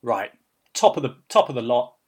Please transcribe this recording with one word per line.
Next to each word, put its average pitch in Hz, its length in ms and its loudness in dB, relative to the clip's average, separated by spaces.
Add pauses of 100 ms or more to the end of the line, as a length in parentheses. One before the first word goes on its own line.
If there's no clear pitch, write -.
"Right, 107 280 -4 (440)
top - 220 4
of 156 60 -6
the, 131 140 -6 (120)
top - 200 2
of 135 80 -8
the 117 60 -6
lot, 120 320 -2 (140)